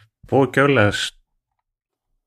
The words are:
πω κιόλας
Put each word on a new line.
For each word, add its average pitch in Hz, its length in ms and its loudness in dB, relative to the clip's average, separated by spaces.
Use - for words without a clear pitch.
πω 131 200 2
κιόλας 127 760 -2